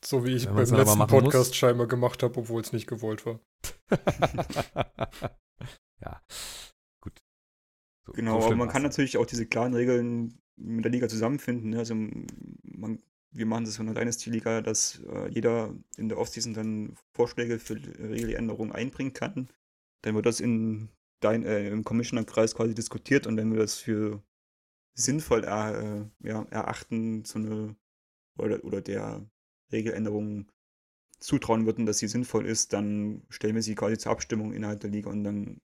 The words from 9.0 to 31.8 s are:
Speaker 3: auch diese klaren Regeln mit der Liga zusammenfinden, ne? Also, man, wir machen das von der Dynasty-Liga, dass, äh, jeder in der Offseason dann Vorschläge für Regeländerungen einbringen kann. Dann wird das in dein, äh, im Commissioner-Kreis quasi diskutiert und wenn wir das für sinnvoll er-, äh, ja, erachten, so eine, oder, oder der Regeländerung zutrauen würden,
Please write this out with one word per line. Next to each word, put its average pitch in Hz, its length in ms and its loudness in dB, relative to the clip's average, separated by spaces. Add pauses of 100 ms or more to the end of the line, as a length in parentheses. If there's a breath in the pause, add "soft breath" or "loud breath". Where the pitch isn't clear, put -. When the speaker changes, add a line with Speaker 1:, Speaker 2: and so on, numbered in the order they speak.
Speaker 3:
auch 117 80 4
diese 117 200 -4
klaren - 280 0
Regeln 120 680 2 (180)
mit 113 260 -4
der 120 60 2
Liga 123 180 2
zusammenfinden, 113 600 -2
ne? 113 80 -2
Also, 117 160 -4
man, - 1040 -8 (320)
wir 110 140 -4
machen 113 180 0
das 107 120 -6
von 110 100 -4
der 110 80 -4
Dynasty-Liga, 113 680 -2
dass, 110 420 -2
äh, - 240 -6
jeder 113 460 0 (220)
in 107 120 -4
der 107 100 -4
Offseason 117 360 -4
dann 107 420 -4 (180)
Vorschläge 117 460 0
für - 160 -8
Regeländerungen 113 960 -4
einbringen 135 400 -4
kann. 127 360 -6 (540)
Dann 110 140 0
wird 107 100 4
das 117 140 2
in 110 500 0 (320)
dein, 110 220 4
äh, 101 240 0
im 107 160 -2
Commissioner-Kreis 113 720 2
quasi 113 180 2
diskutiert 117 540 0
und 113 80 0
wenn 110 160 2
wir 110 80 2
das 104 180 2
für 107 460 -2 (760)
sinnvoll 131 460 2
er-, 107 680 -2 (120)
äh, 107 60 -8
ja, 110 220 -4
erachten, 110 720 -4
so - 140 -8
eine, 107 380 -4 (640)
oder, - 260 -2
oder 98 180 -2
der 104 480 -6 (400)
Regeländerung 107 800 -2 (680)
zutrauen 113 440 2
würden, 113 220 2